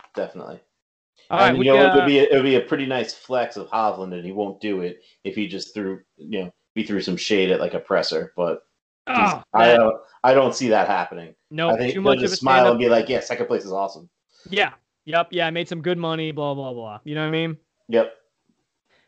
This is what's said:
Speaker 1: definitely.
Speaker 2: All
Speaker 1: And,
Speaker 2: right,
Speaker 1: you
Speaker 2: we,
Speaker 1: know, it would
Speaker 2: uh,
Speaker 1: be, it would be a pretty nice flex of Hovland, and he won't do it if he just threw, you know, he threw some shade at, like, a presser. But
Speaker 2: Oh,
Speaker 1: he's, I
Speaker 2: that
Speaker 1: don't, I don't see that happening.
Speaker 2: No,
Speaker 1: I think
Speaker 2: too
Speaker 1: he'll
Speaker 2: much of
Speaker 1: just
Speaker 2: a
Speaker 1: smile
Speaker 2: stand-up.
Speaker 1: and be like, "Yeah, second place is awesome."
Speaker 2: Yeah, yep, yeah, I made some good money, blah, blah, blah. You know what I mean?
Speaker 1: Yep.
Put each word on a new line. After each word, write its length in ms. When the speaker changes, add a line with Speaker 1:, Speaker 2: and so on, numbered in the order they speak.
Speaker 1:
definitely. 440
Speaker 2:
All 100
Speaker 1:
And, 80
Speaker 2:
right, 60
Speaker 1:
you 60
Speaker 2:
we, 60
Speaker 1:
know, 240
it 60
would 80
Speaker 2:
uh, 20
Speaker 1:
be, 140
it 140
would 100
be 120
a 60
pretty 240
nice 280
flex 440
of 120
Hovland, 440
and 120
he 80
won't 260
do 220
it 200
if 120
he 120
just 260
threw, 280
you 260
know, 100
he 80
threw 180
some 160
shade 340
at, 100
like, 120
a 60
presser. 560
But 280
Speaker 2:
Oh, 60
Speaker 1:
he's, 200
I 140
Speaker 2:
that 100
Speaker 1:
don't, 180
I 100
don't 220
see 140
that 180
happening. 460
Speaker 2:
No, 180
Speaker 1:
I 80
think 160
Speaker 2:
too 80
Speaker 1:
he'll 0
Speaker 2:
much 160
of 60
Speaker 1:
just 100
Speaker 2:
a 40
Speaker 1:
smile 200
Speaker 2:
stand-up. 140
Speaker 1:
and 80
be 100
like, 180
"Yeah, 140
second 240
place 180
is 80
awesome." 380
Speaker 2:
Yeah, 240
yep, 260
yeah, 160
I 40
made 180
some 120
good 180
money, 320
blah, 240
blah, 180
blah. 300
You 120
know 60
what 60
I 40
mean? 260
Speaker 1:
Yep. 260